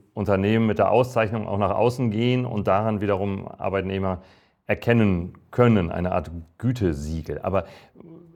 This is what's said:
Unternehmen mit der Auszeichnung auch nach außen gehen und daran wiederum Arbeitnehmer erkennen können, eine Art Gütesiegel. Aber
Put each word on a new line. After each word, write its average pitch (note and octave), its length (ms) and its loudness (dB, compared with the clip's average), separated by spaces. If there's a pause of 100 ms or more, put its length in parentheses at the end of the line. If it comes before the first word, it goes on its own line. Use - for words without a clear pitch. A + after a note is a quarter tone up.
(120)
Unternehmen G#2 540 0
mit G#2+ 120 0
der G2 120 4
Auszeichnung A2+ 580 0
auch G2 80 -4
nach G2 180 0
außen A#2+ 360 0
gehen B2 340 0
und G#2 240 -4
daran G#2 320 2
wiederum G2 480 -2
Arbeitnehmer F#2+ 720 -4 (460)
erkennen G2+ 720 2 (120)
können, G#2+ 400 4
eine F2 220 -4
Art F2+ 180 -2 (280)
Gütesiegel. D#2+ 840 -2
Aber F#2+ 220 -2 (720)